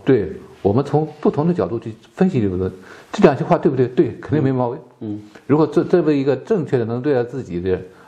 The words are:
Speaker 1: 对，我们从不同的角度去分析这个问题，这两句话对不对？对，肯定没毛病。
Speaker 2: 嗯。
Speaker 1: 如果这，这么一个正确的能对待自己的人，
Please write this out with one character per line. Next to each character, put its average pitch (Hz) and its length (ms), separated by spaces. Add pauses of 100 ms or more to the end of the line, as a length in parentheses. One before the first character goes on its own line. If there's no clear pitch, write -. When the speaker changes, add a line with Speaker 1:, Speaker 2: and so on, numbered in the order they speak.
Speaker 1:
对， 107 300 (280)
我 101 120
们 131 100
从 156 240 (140)
不 220 100
同 214 160
的 175 60
角 101 140
度 110 120
去 110 140 (220)
分 185 140
析 131 120
这 98 80
个 90 80
问 92 120
题， - 60 (380)
这 202 100
两 147 140
句 156 60
话 160 140
对 156 120
不 135 80
对？ 127 100
对， 117 340
肯 - 100
定 147 120
没 131 80
毛 123 200
病。 147 80 (200)
Speaker 2:
嗯。 107 220 (260)
Speaker 1:
如 147 80
果 156 100
这， 170 180
这 170 200
么 151 80
一 139 120
个 135 120
正 160 300
确 135 120
的 120 60
能 117 180
对 147 120
待 123 100
自 127 180
己 87 200
的 95 80
人， 90 160 (220)